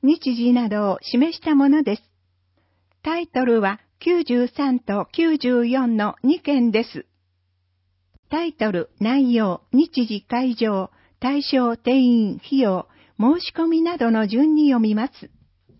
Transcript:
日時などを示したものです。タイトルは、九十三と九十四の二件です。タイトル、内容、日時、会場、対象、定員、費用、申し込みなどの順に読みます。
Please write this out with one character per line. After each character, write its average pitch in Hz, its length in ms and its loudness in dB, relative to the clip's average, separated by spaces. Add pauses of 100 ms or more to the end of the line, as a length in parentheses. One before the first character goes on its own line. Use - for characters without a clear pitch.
日 269 320 0
時 240 180 2
な 240 160 2
ど 208 240 -2
を - 80 -4
示 294 320 0
し - 80 -14
た 311 140 -2
も 277 140 4
の 294 140 4
で 214 140 -2
す。 - 60 -20 (1000)
タ 330 160 -4
イ 339 80 -6
ト 254 180 -4
ル 233 160 2
は、 202 200 -2 (180)
九 339 240 0
十 247 260 0
三 262 300 -2
と 202 340 -4
九 330 260 0
十 247 280 0
四 247 300 0
の 208 260 -2
二 311 180 2
件 247 300 0
で 220 140 0
す。 - 220 -14 (1200)
タ 330 160 -4
イ 320 80 -6
ト 220 180 -2
ル、 175 200 -6 (100)
内 247 340 2
容、 208 280 -2 (100)
日 262 340 0
時、 208 160 -8
会 247 320 -4
場、 202 360 -2 (300)
対 277 220 -2
象、 247 340 0
定 254 220 0
員、 226 460 2
費 269 160 0
用、 196 260 0 (320)
申 285 220 2
し - 140 -12
込 330 120 -2
み 330 160 0
な 339 160 -2
ど 233 120 0
の 220 160 0
順 277 280 2
に 302 160 4
読 247 100 2
み 214 140 0
ま 220 140 -4
す。 - 220 -18 (500)